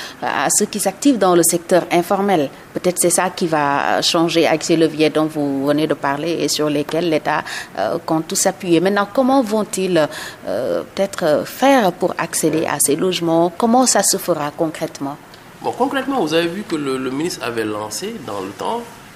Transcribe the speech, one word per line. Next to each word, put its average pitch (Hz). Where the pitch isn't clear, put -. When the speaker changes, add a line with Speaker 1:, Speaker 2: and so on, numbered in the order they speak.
Speaker 1:
à 139
ceux -
qui 208
s'activent 226
dans 185
le 170
secteur 175
informel. 180
Peut-être 180
c'est 175
ça 185
qui 185
va 143
changer 165
avec 156
ces 165
leviers 156
dont 156
vous 143
venez 147
de 151
parler 147
et 147
sur 151
lesquels 156
l'État, 156
euh, 107
compte 160
tout 190
s'appuyer. 180
Maintenant, 202
comment 262
vont-ils, 185
euh, 95
peut-être 170
faire 254
pour -
accéder 160
à 143
ces 139
logements ? 170
Comment 247
ça 202
se -
fera 151
concrètement ? 151
Speaker 2:
Bon, -
concrètement, 269
vous 151
avez 170
vu 190
que 170
le, 135
le 131
ministre 160
avait 117
lancé 107
dans 101
le 95
temps, 226